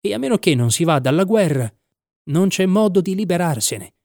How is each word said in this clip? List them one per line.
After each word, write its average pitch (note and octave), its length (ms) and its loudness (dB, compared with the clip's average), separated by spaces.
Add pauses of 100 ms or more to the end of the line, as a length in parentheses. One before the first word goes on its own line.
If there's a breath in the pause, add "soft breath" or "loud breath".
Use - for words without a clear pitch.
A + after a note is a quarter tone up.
e G3+ 120 -4
a G#3+ 60 -6
meno B3+ 180 -2
che E3 180 2
non A#2+ 160 0
si E3+ 140 0
vada D3+ 240 2
alla D#3+ 160 2
guerra, D#3+ 500 0 (500)
non E3+ 240 2
c'è F#3+ 180 -2
modo G3 340 2
di F#3 140 -4
liberarsene. E3+ 800 -4 (100)